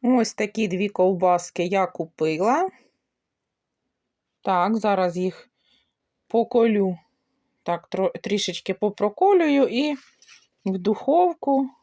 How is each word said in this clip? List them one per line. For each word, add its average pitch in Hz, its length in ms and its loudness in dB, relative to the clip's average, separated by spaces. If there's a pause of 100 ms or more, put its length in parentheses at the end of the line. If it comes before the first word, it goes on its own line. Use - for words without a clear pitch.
Ось 240 320 2
такі 214 340 -4
дві 190 220 -2
ковбаски 180 760 0
я 185 220 0
купила. 180 800 -2 (1700)
Так, 190 360 0
зараз 185 400 0
їх 180 320 -6 (800)
поколю. 220 720 0 (680)
Так, 170 260 -6
тро-, 185 320 -2
трішечки 190 520 -4
попроколюю 277 920 2
і 294 280 -2 (720)
в 190 120 -2
духовку. 269 920 0 (140)